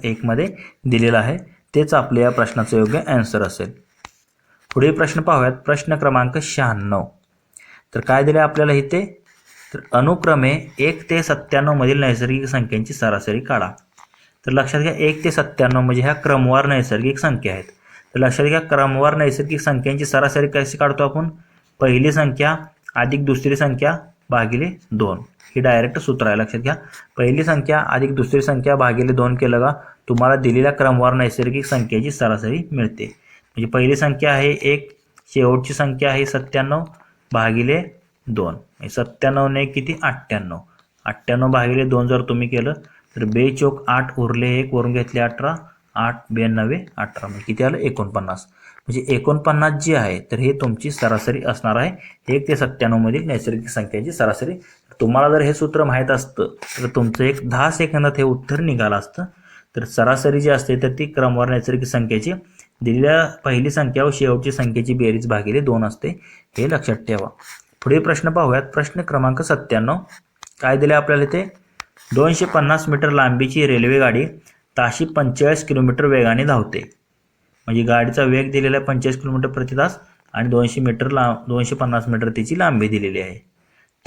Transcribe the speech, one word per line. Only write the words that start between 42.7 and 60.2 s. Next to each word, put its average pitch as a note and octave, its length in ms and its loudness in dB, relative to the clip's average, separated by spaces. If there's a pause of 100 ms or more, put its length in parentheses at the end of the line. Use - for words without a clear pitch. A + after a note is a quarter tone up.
तर A2+ 80 -6
बे B2 320 2
चोक C#3 340 0
आठ, C3 300 0
उरले A#2+ 300 0
एक, C3 240 -2
वरून B2 200 0
घेतले B2 260 -2
अठरा, B2+ 360 -4 (400)
आठ A#2 200 -2 (140)
बे A2+ 180 0
नवे A2+ 380 0 (120)
अठरा, - 300 -8
म्हणजे G2+ 200 -14
किती A2+ 160 -2
आलं? D3 140 0
एकोणपन्नास. G2 680 -6 (420)
म्हणजे B2+ 280 -2
एकोणपन्नास D3+ 680 0
जी D#3+ 120 0
आहे G2 240 0 (120)
तर A2+ 80 -2
हे B2+ 140 2
तुमची C#3 380 -4
सरासरी A#2+ 520 -2
असणार A2 320 -2
आहे. D3 160 0 (360)
एक C#3 200 -2
ते D3+ 80 2
सत्त्याण्णव B2 420 0
मधील A#2+ 300 0
नैसर्गिक A2+ 420 -4
संख्येची A2 420 -6
सरासरी. B2+ 420 -2 (480)
तुम्हाला C3 280 4
जर D3+ 120 4
हे D3 120 2
सूत्र D3+ 300 0
माहीत C3 280 0
असतं B2 360 -2
तर - 480 -10
तुमचं A#2 280 0
एक C3+ 260 -2
दहा C3+ 220 0
सेकंदात D#3 460 0
हे C#3 60 2
उत्तर C3 360 -2
निघालं A#2 360 0
असतं. G2+ 280 -6 (520)
तर A#2 80 -4
सरासरी C3 580 2